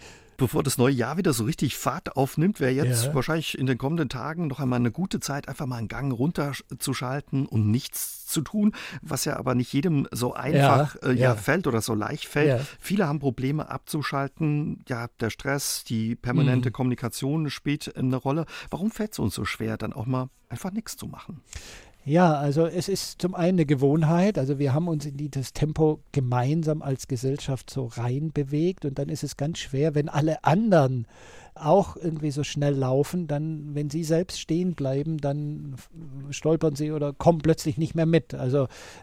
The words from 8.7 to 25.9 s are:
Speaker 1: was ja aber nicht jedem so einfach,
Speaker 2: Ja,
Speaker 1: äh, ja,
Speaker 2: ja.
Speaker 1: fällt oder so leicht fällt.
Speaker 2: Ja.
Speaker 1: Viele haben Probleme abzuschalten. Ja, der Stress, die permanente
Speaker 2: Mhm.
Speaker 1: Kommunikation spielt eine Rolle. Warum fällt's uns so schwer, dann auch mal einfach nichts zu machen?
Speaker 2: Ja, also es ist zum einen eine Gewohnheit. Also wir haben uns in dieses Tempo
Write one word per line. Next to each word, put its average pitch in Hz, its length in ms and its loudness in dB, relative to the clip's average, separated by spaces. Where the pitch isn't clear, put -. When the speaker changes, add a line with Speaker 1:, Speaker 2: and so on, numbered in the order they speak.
Speaker 1:
was - 220 -4
ja 151 120 -2
aber 123 200 0
nicht 123 160 0
jedem 143 400 2
so 120 220 -2
einfach, 139 680 4
Speaker 2:
Ja, 135 60 0
Speaker 1:
äh, 127 40 4
ja, 123 80 2
Speaker 2:
ja. 113 40 2
Speaker 1:
fällt 151 320 0
oder 113 140 2
so 117 120 -2
leicht 104 340 -4
fällt. 147 240 4
Speaker 2:
Ja. 123 100 2
Speaker 1:
Viele 190 300 0
haben 151 100 -2
Probleme 139 500 -2
abzuschalten. 147 1200 -2
Ja, 117 200 -4
der 110 120 0
Stress, - 520 -2
die 113 320 -2
permanente 127 540 2
Speaker 2:
Mhm. 110 40 -2
Speaker 1:
Kommunikation 135 800 -2
spielt - 460 -6
eine 131 180 0
Rolle. 139 320 -2
Warum 208 220 -4
fällt's - 260 -6
uns 113 160 0
so 117 100 -6
schwer, 110 320 -4
dann - 160 -6
auch 117 140 -8
mal 127 220 -2
einfach 175 220 -8
nichts 220 260 -8
zu - 120 -12
machen? - 320 -14
Speaker 2:
Ja, 156 320 6
also 147 280 2
es 170 240 -2
ist - 320 -4
zum 180 140 0
einen 180 240 2
eine 156 80 4
Gewohnheit. 156 720 4
Also 135 200 0
wir 139 140 2
haben 170 160 2
uns 151 160 -2
in 139 140 -8
dieses 139 340 -6
Tempo 151 480 2